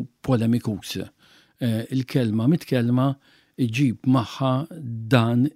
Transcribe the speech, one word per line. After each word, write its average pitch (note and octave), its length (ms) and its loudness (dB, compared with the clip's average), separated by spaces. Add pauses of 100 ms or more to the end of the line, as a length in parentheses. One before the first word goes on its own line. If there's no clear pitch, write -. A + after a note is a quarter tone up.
(200)
polemikus. A2+ 760 -2 (640)
Eh, A#2 300 -2
il-kelma B2 580 0
mitkellma C3 680 2 (420)
iġib B2 520 0
magħha C3 560 0 (400)
dan A#2+ 500 4